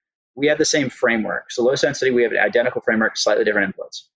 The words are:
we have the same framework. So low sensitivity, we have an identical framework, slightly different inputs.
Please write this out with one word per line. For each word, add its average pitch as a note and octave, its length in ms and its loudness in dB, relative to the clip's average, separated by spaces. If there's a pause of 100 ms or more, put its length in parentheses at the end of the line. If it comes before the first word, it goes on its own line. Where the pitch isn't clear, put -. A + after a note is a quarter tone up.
(360)
we C#3 120 -2
have D3+ 120 0
the D#3 40 2
same C#3+ 260 0
framework. A2+ 600 -2
So A#2+ 120 -2
low C3 120 4
sensitivity, C3 400 0
we A#2+ 80 4
have A2+ 80 0
an F#2+ 80 0
identical A#2+ 400 0
framework, A2 380 0
slightly A2 260 2
different G#2 320 0
inputs. - 280 -14 (120)